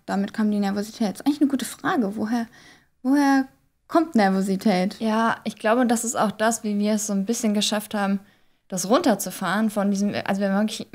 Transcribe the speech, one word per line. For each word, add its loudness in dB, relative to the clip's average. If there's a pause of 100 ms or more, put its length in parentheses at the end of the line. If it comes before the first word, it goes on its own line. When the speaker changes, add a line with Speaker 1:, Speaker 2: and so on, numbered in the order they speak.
Speaker 1:
damit -2
kam 0
die 0
Nervosität. -2
Ist -8
eigentlich 0
eine 4
gute -2
Frage. -2
Woher, -2 (560)
woher 4 (420)
kommt 2
Nervosität? 2
Speaker 2:
Ja, 0
ich -6
glaube, 2
das 0
ist -4
auch 0
das, -2
wie -2
wir 0
es -2
so -2
ein 0
bisschen -2
geschafft -2
haben, 0 (480)
das -6
runterzufahren 0
von 0
diesem, 0 (100)
also -2
wir 0
waren 2
wirklich, -10